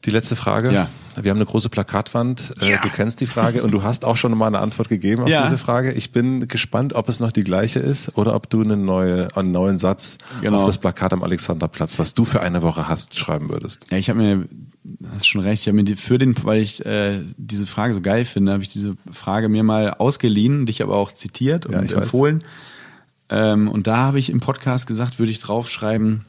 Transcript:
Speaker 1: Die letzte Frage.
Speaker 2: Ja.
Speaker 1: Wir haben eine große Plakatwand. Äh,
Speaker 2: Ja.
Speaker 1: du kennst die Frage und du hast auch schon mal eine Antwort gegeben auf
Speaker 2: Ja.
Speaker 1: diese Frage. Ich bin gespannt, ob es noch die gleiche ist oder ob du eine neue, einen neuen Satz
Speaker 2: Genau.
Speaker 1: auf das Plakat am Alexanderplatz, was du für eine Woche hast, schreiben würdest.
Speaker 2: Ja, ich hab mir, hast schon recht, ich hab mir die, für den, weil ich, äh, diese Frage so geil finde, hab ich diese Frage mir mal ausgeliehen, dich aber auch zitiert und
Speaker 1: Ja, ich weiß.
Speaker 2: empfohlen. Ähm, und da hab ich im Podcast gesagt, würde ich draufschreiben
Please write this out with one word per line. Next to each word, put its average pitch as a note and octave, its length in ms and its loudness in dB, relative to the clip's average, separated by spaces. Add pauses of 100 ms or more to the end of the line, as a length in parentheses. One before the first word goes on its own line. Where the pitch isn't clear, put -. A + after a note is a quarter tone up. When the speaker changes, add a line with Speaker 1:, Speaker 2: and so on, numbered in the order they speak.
Speaker 1:
Die G#2+ 60 0
letzte A#2 240 0
Frage. A2+ 360 0
Speaker 2:
Ja. G2 160 4 (340)
Speaker 1:
Wir G2 100 2
haben G2+ 80 2
eine G#2 60 4
große A2+ 220 0
Plakatwand. A#2+ 920 -2
Äh, G2+ 100 2
Speaker 2:
Ja. G#2 100 4
Speaker 1:
du G2 80 -2
kennst A2 300 -2
die C3+ 60 0
Frage A#2 380 0
und A2 80 2
du G2+ 120 2
hast A#2 220 -2
auch A#2 100 2
schon A#2 220 2
mal A2 100 2
eine G#2 120 0
Antwort G#2+ 280 -2
gegeben G#2+ 360 0
auf C3+ 60 2
Speaker 2:
Ja. D#3 140 4
Speaker 1:
diese D#3+ 140 2
Frage. B2+ 340 0
Ich A#2+ 220 -6
bin B2 340 0
gespannt, B2+ 480 -2
ob A2+ 140 -2
es A#2 100 -2
noch A#2 140 0
die G#2+ 100 2
gleiche G2 360 0
ist C#3 380 -2
oder A2+ 180 2
ob - 140 -4
du A2 120 2
eine G#2+ 160 2
neue, F#2 580 0
einen F#2 160 0
neuen F#2+ 260 2
Satz - 400 -2 (240)
Speaker 2:
Genau. G#2 180 2
Speaker 1:
auf G2 60 4
das F2+ 120 4
Plakat F#2 340 0
am F#2 100 0
Alexanderplatz, F2 760 -4
was - 140 -2
du A#2+ 100 4
für - 160 2
eine F2 220 0
Woche D#2+ 260 0
hast, - 320 -4
schreiben D2+ 300 -4
würdest. - 420 -6
Speaker 2:
Ja, F2+ 60 0
ich F#2+ 120 -2
hab A2 60 2
mir, G2+ 300 2 (680)
hast G#2 140 0
schon G2+ 140 2
recht, G#2 220 0
ich - 40 0
hab G#2 80 4
mir G#2 80 6
die, G2 140 0
für - 200 2
den, B2+ 160 4 (100)
weil A2 180 4
ich, - 240 -4
äh, G2+ 340 0 (160)
diese G#2 320 -6
Frage A2 260 -2
so G2 60 0
geil G2 240 2
finde, G2 300 2
hab G2+ 80 0
ich F#2+ 80 -8
diese G2+ 260 -6 (160)
Frage G#2+ 380 -2
mir G#2+ 140 2
mal G#2+ 320 2
ausgeliehen, B2 720 2
dich A2 160 -4
aber G2 140 0
auch G2+ 160 0
zitiert D3+ 540 -2
und - 80 -6
Speaker 1:
Ja, F#2+ 100 0
ich F#2 100 -4
weiß. G2+ 100 0
Speaker 2:
empfohlen. D3 400 2 (840)
Ähm, G#2+ 380 4
und G#2 200 0
da A#2 200 2
hab C#3 80 2
ich C3+ 140 0
im B2+ 100 2
Podcast B2+ 480 -4
gesagt, B2 320 -4
würde A2+ 140 2
ich G#2+ 80 -8
draufschreiben A2 880 -2